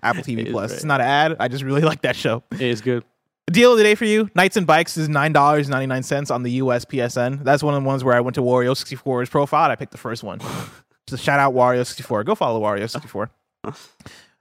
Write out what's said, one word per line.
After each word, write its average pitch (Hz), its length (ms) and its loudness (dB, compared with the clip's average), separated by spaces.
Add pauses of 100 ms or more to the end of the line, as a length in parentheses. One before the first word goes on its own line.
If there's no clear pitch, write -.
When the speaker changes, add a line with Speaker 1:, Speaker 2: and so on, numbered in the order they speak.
Speaker 1:
Apple 170 200 -2
T 127 120 -8
V 113 160 -6
Plus. 107 140 -4
Speaker 2:
It - 0 -
is 110 60 -8
great. - 60 -8
Speaker 1:
It's - 80 -10
not 139 160 0
an 120 60 0
ad. 151 340 2
I 123 80 0
just 131 160 -6
really 139 180 0
<laughs> 156 100 4
like 156 100 -6
that 123 140 -2
show. 117 260 -4 (100)
Speaker 2:
It - 80 -12
is 120 220 -2
good. 120 220 -2 (460)
Speaker 1:
Deal 240 220 6
of 226 60 4
the 214 60 6
day 208 100 4
for 226 100 -2
you. 214 300 2
Knights 185 240 2
and 180 80 0
Bikes 160 320 2
is 156 100 -2
nine 151 240 0
dollars 147 340 4
and 143 60 -4
ninety-nine 165 300 -2
cents 143 280 -4
on 123 120 -2
the 123 100 -4
U 131 200 0
S 120 120 -2
P 135 160 -4
S 120 160 -2
N. 131 260 -2
That's 147 200 2
one 147 120 0
of 139 80 -2
the 135 40 -2
ones 135 180 -2
where 127 100 4
I 120 60 6
went 123 140 -4
to 143 80 -2
Wario 123 340 2
sixty-four's 123 540 -6
profile, 151 340 2
and 143 80 2
I 113 40 -4
picked - 160 -14
the - 60 -20
first 117 240 -10
one. 101 220 -12
Speaker 2:
<laughs> - 60 -10 (580)
Speaker 1:
So 131 80 -10
shout 143 240 2
out 139 120 4
Wario 123 320 4
sixty-four. 117 400 -6
Go 190 100 0
follow 120 260 -2
Wario 104 280 -2
sixty-four. - 400 -8 (1120)